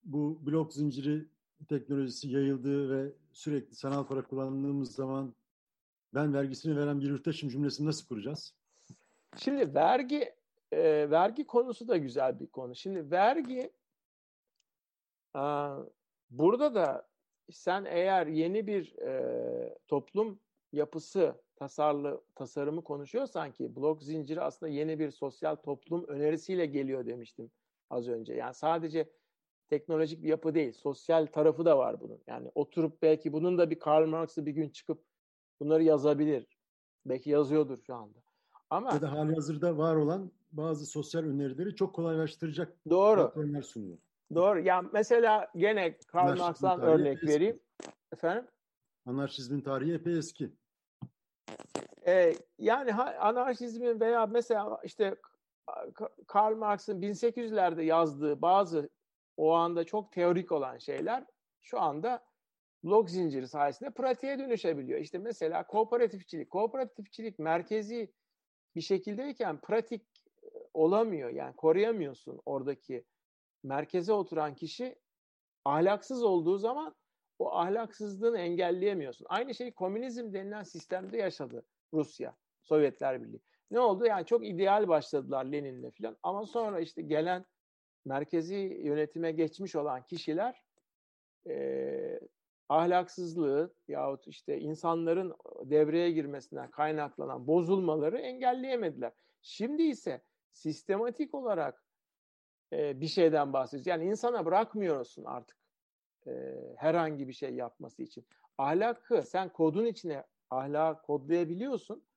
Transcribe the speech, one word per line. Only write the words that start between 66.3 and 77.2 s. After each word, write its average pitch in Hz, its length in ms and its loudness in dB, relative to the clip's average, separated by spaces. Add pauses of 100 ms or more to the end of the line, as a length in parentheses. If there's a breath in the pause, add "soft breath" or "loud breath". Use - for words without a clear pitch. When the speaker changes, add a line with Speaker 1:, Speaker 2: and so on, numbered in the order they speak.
Speaker 2:
Kooperatifçilik 220 920 -6
merkezi 202 720 -2 (640)
bir 165 60 -6
şekildeyken 196 800 -2
pratik 226 420 -2 (720)
olamıyor. 165 560 2
Yani 131 260 -8
koruyamıyorsun 160 920 0
oradaki 135 600 -6 (580)
merkeze 151 500 -2
oturan 156 420 -2
kişi - 400 -8 (720)
ahlaksız 196 580 2
olduğu 185 340 4
zaman 262 380 -4 (440)